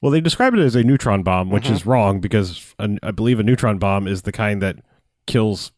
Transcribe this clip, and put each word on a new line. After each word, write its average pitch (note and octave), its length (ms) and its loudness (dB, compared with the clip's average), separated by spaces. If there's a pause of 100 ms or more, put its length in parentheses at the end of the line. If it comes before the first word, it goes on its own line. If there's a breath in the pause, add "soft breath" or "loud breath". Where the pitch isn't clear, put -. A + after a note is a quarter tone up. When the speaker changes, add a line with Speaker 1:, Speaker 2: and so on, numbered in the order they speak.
Speaker 1:
well, C#3 100 2
they D#3+ 80 4
describe A#3+ 320 0
it A3 80 2
as C3 160 2
a B2 60 4
neutron A#2 400 2
bomb, F#2 280 0
which G#2 140 0
Speaker 2:
Mm-hmm. B2+ 100 0
Speaker 1:
is F2+ 120 -4
wrong G2+ 340 2
because F#2 580 -4
an, G#2 240 -4
I - 80 -8
believe A2+ 300 0
a - 20 0
neutron A2 360 0
bomb G2 280 0
is F#2+ 160 -4
the G2+ 100 -8
kind G#2 280 -2
that F#2+ 160 -4 (500)
kills A#2+ 520 -2